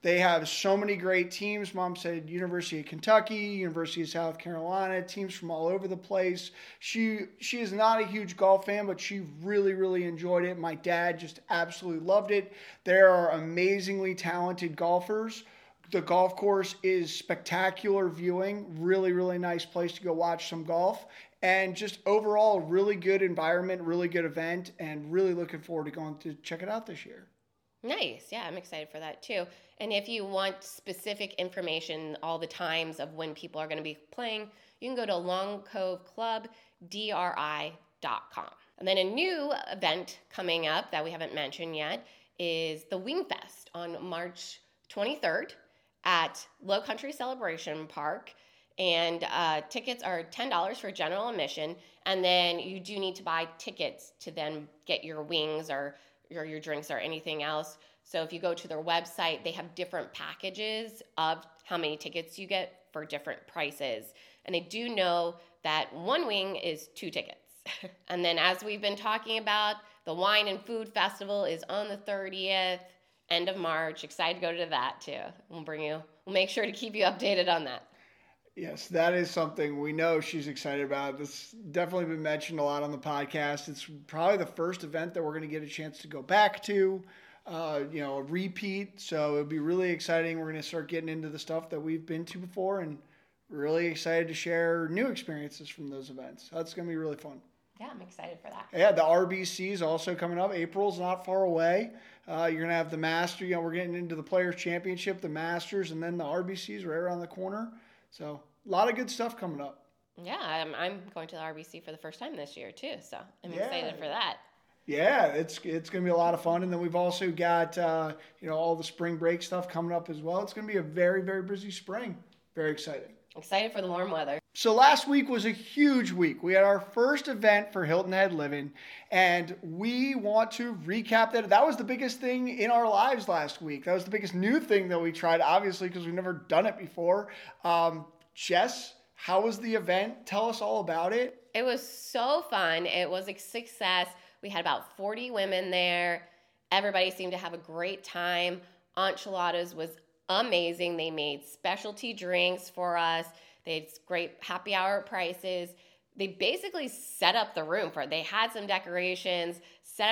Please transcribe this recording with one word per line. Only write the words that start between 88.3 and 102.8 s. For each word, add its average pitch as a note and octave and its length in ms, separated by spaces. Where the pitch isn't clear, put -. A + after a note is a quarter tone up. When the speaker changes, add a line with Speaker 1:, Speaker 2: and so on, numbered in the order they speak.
Speaker 1:
So D3+ 320
it'll D3 100
be D3+ 160
really F3+ 300
exciting. E3 500
We're D#3+ 120
gonna D#3 120
start D#3 240
getting E3 220
into D#3+ 180
the D3+ 100
stuff E3 320
that D#3+ 120
we've D#3+ 240
been E3 200
to F3+ 120
before, F#3 420
and D#3 180
really D#3 380
excited E3 420
to D#3+ 40
share E3 540
new G3 200
experiences D3+ 600
from C#3+ 220
those C3+ 200
events. B2+ 440
That's E3 200
gonna F3 140
be E3+ 80
really D#3 220
fun. C3+ 240
Speaker 2:
Yeah, A#3+ 140
I'm A3 100
excited E3+ 400
for - 100
that. - 200
Speaker 1:
Yeah, F#3+ 220
the D#3+ 100
R E3+ 220
B F#3 180
C F#3 280
is F#3+ 100
also E3 340
coming E3+ 240
up. G3 140
April's F3+ 440
not F#3 280
far F#3+ 180
away. F3 480
Uh, E3 240
you're D#3+ 120
gonna E3+ 120
have E3 160